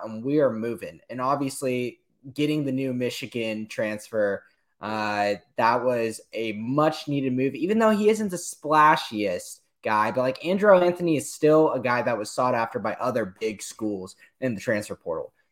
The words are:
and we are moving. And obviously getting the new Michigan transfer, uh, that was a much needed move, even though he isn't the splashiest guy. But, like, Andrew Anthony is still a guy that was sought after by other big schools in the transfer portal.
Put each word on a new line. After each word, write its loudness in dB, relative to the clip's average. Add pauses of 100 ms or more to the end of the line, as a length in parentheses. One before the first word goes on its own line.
and -10
we 2
are 4
moving. -6
And -8
obviously -2 (340)
getting 0
the -2
new -2
Michigan -4
transfer, -2 (380)
uh, 0 (220)
that 4
was -2 (120)
a -4
much 0
needed -2
move, 0
even -2
though 6
he 2
isn't 2
the -4
splashiest 0 (220)
guy. 2
But, 0
like, -2
Andrew 6
Anthony 2
is -6
still 4
a -2
guy 0
that 0
was -6
sought 0
after -2
by -4
other -4
big -4
schools -8 (240)
in -2
the -8
transfer -4
portal. -8 (180)